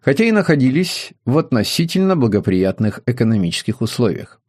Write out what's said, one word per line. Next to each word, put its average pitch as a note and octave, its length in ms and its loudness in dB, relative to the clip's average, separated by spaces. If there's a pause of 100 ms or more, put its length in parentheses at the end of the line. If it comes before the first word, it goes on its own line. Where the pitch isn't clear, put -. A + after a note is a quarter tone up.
хотя C#3+ 220 2
и A3+ 80 2
находились E3 800 0 (160)
в B2 100 2
относительно E3+ 760 0
благоприятных G2+ 880 0
экономических A2 760 -2
условиях. - 680 -4